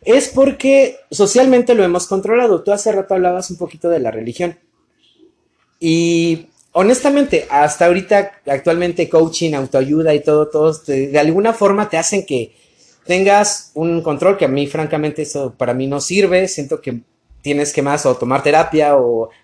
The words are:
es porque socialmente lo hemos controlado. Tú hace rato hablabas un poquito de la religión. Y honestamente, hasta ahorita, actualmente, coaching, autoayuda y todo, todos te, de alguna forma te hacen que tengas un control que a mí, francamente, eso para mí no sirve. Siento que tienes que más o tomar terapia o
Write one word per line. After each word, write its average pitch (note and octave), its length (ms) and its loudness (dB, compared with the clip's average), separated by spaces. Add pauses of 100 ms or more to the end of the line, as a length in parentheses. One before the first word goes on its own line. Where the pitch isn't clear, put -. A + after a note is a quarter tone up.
es C4 240 2
porque C4+ 680 2 (120)
socialmente A#3+ 640 4
lo G#3+ 100 4
hemos F3 220 -2
controlado. G#3 560 0
Tú G3+ 100 0
hace G3+ 200 -2
rato G3 220 -2
hablabas F#3 360 -2
un F3 60 -12
poquito E3+ 320 -8
de E3+ 120 0
la A#2 120 -4
religión. A#2+ 460 -8 (1200)
Y E3 680 0 (240)
honestamente, B3+ 800 2
hasta D3 360 2
ahorita, F#3+ 460 2 (140)
actualmente, E3+ 600 -2
coaching, D#3+ 460 2
autoayuda C#3+ 600 0
y D3 60 0
todo, D3+ 280 2
todos D#3 360 0
te, C#3 240 -2
de C#3+ 100 0
alguna F3 340 2
forma G#3 360 0
te D#3+ 100 -2
hacen F#3+ 280 -2
que B2 280 -6 (520)
tengas G3+ 680 0
un E3 280 -2
control E3+ 340 0
que E3+ 80 -2
a C#3 40 0
mí, C#3 180 -2
francamente, D3+ 560 -6
eso C#3 340 -8
para A#2+ 180 -4
mí C3 120 -4
no C#3 140 -4
sirve. F#3 480 0
Siento - 320 -8
que - 220 -10 (400)
tienes C#3+ 300 -4
que C#3+ 100 -2
más C#3+ 240 -2
o B2+ 100 2
tomar C3 260 -2
terapia D3+ 540 2
o A#2 340 0 (140)